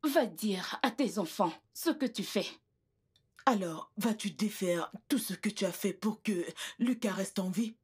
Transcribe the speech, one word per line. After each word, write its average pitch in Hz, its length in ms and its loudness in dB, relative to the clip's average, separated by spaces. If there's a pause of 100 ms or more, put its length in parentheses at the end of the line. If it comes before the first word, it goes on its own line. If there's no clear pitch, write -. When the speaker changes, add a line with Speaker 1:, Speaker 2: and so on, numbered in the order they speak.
Speaker 1:
Va 302 220 6
dire 185 580 -2
à 240 80 6
tes 220 280 0
enfants 180 340 0 (220)
ce - 160 0
que 277 160 0
tu - 160 -4
fais. 185 240 0 (960)
Speaker 2:
Alors, 185 540 2
vas-tu 214 320 0
défaire 175 600 0 (180)
tout 285 100 4
ce - 160 -4
que 202 160 -2
tu - 160 -2
as - 60 0
fait 196 200 -2
pour 214 300 -4
que 185 220 0 (340)
Lucas 233 340 0
reste 190 260 -2
en 185 120 0
vie ? 220 340 -2